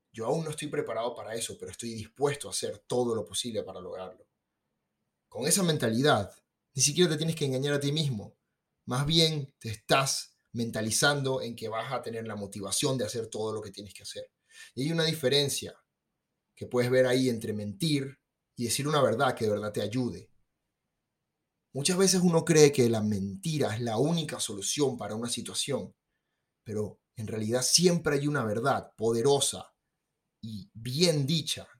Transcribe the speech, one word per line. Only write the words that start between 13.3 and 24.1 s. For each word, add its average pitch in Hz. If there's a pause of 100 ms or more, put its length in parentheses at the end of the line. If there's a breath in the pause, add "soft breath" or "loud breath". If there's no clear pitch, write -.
lo 107
que 101
tienes 101
que -
hacer. - (440 loud breath)
Y 123
hay 160
una 165
diferencia 139 (800)
que 104
puedes 123
ver 127
ahí 127
entre 110
mentir 135 (340)
y 120
decir 139
una 151
verdad 127
que 113
de 107
verdad 104
te -
ayude. 104 (1400)
Muchas 156
veces 190
uno 165
cree 151
que 123
la 113
mentira 107
es 113
la 117
única 147